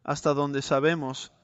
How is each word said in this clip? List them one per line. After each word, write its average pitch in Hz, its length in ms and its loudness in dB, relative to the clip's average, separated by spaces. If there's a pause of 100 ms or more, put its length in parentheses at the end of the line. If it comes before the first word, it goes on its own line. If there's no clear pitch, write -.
hasta 147 320 0
donde 143 260 0
sabemos, 139 680 0 (120)